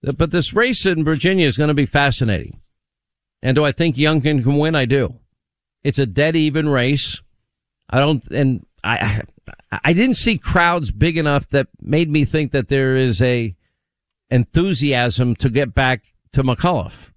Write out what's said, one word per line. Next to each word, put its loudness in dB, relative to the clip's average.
But -2
this -2
race 0
in 0
Virginia 2
is 0
gonna 0
be 2
fascinating. -2
And 0
do 2
I 0
think -2
Youngkin 0
can 2
win? 0
I 0
do. -2
It's -2
a 0
dead 0
even 0
race. -2
I 0
don't, 0
and -2
I, -2
I, -6
I 4
didn't 2
see 0
crowds 0
big 0
enough 0
that 0
made -2
me 2
think -2
that -2
there 0
is 0
a -2
enthusiasm 0
to -2
get -2
back 0
to 0
McAuliffe. -2